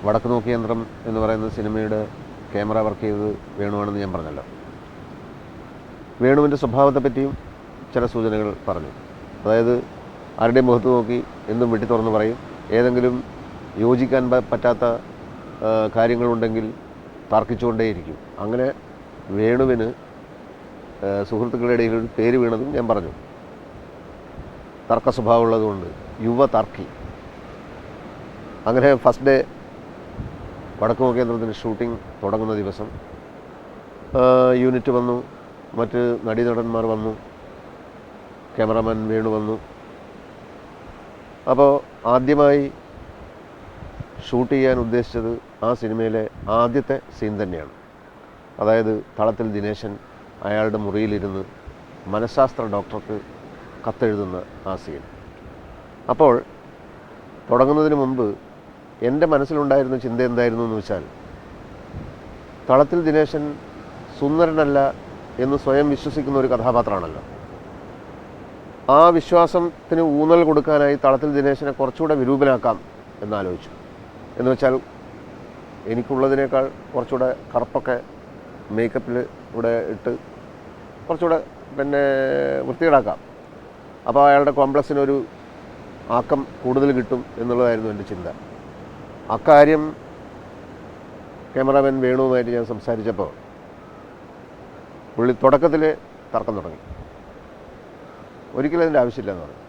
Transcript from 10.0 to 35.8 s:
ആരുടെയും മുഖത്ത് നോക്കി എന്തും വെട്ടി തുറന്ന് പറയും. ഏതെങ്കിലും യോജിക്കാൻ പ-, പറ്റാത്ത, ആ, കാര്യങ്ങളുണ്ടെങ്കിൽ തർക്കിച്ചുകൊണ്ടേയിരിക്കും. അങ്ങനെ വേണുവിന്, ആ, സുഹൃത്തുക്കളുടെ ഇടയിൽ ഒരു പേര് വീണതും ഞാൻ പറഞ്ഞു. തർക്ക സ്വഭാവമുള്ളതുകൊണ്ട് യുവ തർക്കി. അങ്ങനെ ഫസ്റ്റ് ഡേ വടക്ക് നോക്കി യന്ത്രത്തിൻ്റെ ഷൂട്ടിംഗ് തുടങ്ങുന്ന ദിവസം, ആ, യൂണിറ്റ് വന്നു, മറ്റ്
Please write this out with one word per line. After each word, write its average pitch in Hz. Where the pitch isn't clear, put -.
ആരുടെയും 120
മുഖത്ത് 120
നോക്കി 120
എന്തും 117
വെട്ടി 110
തുറന്ന് 113
പറയും. 110
ഏതെങ്കിലും 123
യോജിക്കാൻ 127
പ-, 127
പറ്റാത്ത, 120
ആ, 110
കാര്യങ്ങളുണ്ടെങ്കിൽ 113
തർക്കിച്ചുകൊണ്ടേയിരിക്കും. 110
അങ്ങനെ 120
വേണുവിന്, 117
ആ, 98
സുഹൃത്തുക്കളുടെ 120
ഇടയിൽ 117
ഒരു 113
പേര് 120
വീണതും 117
ഞാൻ 120
പറഞ്ഞു. 95
തർക്ക 117
സ്വഭാവമുള്ളതുകൊണ്ട് 110
യുവ 123
തർക്കി. 104
അങ്ങനെ 127
ഫസ്റ്റ് 123
ഡേ 135
വടക്ക് 113
നോക്കി 123
യന്ത്രത്തിൻ്റെ 117
ഷൂട്ടിംഗ് 117
തുടങ്ങുന്ന 110
ദിവസം, 101
ആ, -
യൂണിറ്റ് 127
വന്നു, 120
മറ്റ് 117